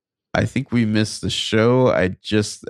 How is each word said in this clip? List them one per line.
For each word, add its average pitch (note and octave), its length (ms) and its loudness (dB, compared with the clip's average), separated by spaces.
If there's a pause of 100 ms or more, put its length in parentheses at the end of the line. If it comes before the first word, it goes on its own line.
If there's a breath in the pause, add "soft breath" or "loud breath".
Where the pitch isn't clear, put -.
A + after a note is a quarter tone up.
(340)
I G#2 120 0
think - 260 -6
we A#2+ 140 2
missed G#2+ 360 -2
the F#2 80 -4
show. B2 600 2
I F#2 320 0
just, - 480 -2